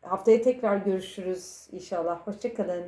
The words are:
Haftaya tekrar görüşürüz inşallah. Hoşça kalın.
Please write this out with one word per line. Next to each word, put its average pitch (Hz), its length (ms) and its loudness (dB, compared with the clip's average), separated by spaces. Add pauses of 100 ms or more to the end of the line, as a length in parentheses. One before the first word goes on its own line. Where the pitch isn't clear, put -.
Haftaya 220 400 6
tekrar 226 340 2
görüşürüz 185 960 -4
inşallah. 175 540 -4
Hoşça 220 280 -6
kalın. 180 340 -2